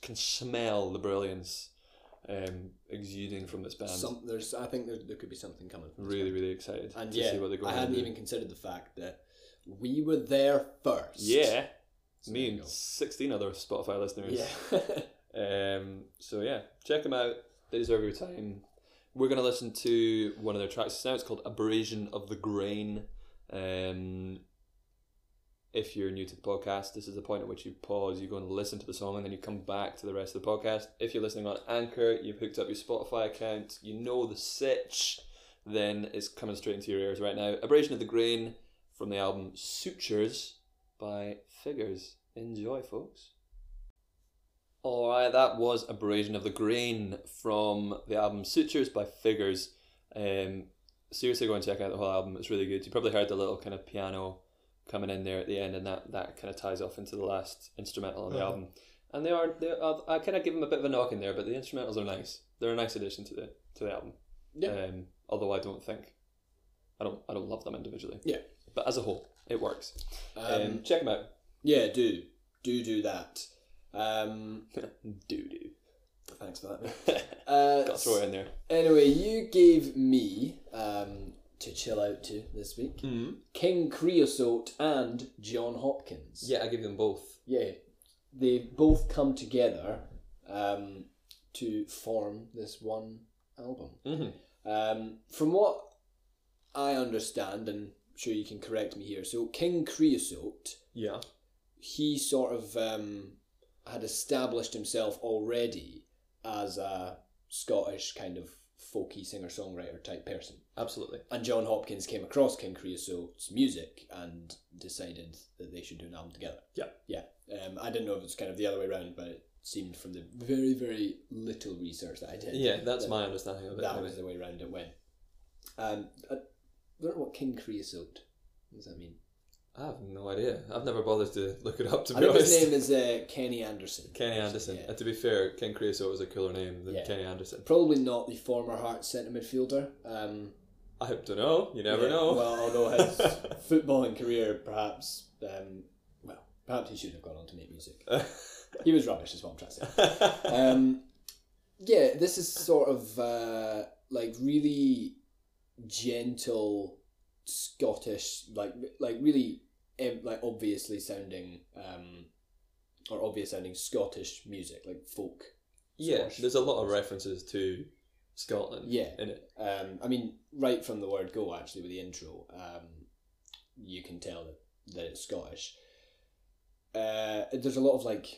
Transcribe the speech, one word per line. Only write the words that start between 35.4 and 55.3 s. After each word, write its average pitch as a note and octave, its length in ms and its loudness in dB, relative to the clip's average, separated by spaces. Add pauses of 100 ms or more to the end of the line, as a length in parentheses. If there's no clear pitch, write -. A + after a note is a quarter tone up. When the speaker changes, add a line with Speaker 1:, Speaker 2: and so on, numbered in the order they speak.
Speaker 1:
then G#2 480 0
it's G#2 140 -6
coming G#2+ 280 -8
straight G2+ 200 -4
into G2+ 160 -6
your G2 80 0
ears G2 200 0
right G2+ 160 -2
now. G#2 280 0
Abrasion D3 300 8
of A2+ 60 -2
the A#2 60 -2
Grain A2+ 480 2 (420)
from G#2 140 -6
the G2 80 -2
album F#2+ 380 -2
Sutures - 1000 -2 (420)
by G#2 380 -6 (260)
Figures. A2 540 -6 (180)
Enjoy, A#2 480 -6
folks. - 460 -10 (1600)
Alright, B2 460 4
that B2+ 260 8
was A#2+ 300 2
Abrasion G#2+ 480 0
of G2 80 -4
the G#2 60 2
Grain A2 680 2 (240)
from G#2 560 2 (100)
the G#2+ 100 0
album G#2 260 2
Sutures D3+ 460 4
by G#2 160 0
Figures. G2+ 640 2 (460)
Um, F#2+ 500 -2 (460)
seriously, B2 360 2
go A2 60 4
and G2 100 0
check G2 160 0
out G2 120 -2
the G2 60 -4
whole G2 140 0
album. F#2+ 260 0
It's F2+ 120 -8
really G2+ 160 2
good. G2 200 -2
You - 60 -14
probably A2+ 220 2
heard G#2 160 4
the G2+ 60 -2
little G2 220 0
kind G2 160 -10
of F#2+ 140 -10
piano F#2+ 520 -6 (500)
coming G2+ 200 -4
in F#2+ 140 -4
there F#2+ 160 -2